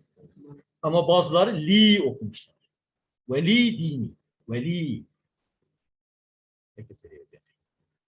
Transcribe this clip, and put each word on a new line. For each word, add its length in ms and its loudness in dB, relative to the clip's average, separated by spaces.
Ama 260 0
bazıları 500 2
li 440 4
okumuşlar. 540 -8
Veli 480 0
dini. 340 -6
Veli. 560 -6
Peki, 200 -20
seri 380 -20
bir 60 -20